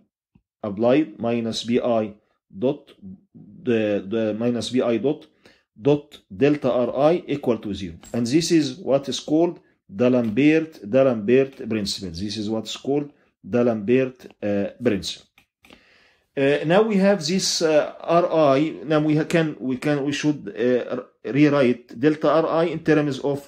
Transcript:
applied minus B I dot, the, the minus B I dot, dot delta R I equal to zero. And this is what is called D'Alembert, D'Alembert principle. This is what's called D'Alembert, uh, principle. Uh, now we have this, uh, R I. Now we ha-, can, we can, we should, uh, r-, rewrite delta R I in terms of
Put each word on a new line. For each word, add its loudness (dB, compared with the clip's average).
applied 0
minus -4
B 0
I -2
dot, -4
the, -4
the -2
minus -4
B 0
I 0
dot, -4
dot -2
delta 0
R 0
I 2
equal -2
to -8
zero. -10
And -2
this 0
is 2
what -2
is -6
called 0
D'Alembert, 0
D'Alembert 2
principle. -6
This -8
is -6
what's -6
called -4
D'Alembert, 0
uh, -2
principle. -4
Uh, 2
now 4
we 2
have 2
this, -2
uh, 2
R 2
I. -2
Now 2
we 2
ha-, 0
can, 0
we -4
can, -2
we -2
should, -2
uh, 0
r-, -10
rewrite 2
delta 2
R 4
I 0
in -6
terms 2
of -4